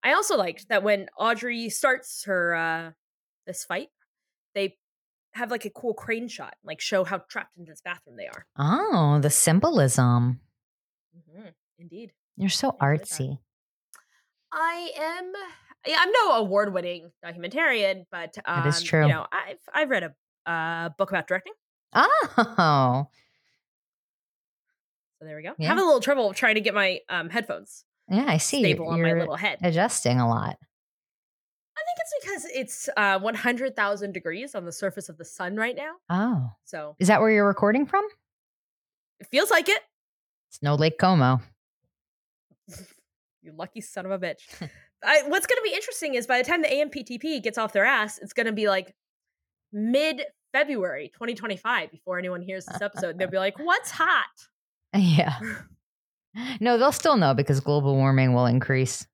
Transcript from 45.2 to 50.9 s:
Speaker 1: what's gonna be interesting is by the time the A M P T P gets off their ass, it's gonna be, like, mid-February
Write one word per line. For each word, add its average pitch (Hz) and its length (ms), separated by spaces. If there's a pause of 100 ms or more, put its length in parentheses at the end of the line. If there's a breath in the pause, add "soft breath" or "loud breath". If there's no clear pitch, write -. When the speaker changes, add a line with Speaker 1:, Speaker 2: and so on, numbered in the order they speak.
Speaker 1:
what's 381 200
gonna 494 160
be 359 100
interesting 359 420
is 240 120
by 247 140
the 247 80
time 349 120
the 294 120
A 277 80
M 302 80
P 285 140
T 240 140
P 294 240
gets 226 160
off 220 160
their 196 120
ass, 226 340
it's 208 140
gonna 226 200
be, 208 160
like, 190 260 (800)
mid-February 247 1400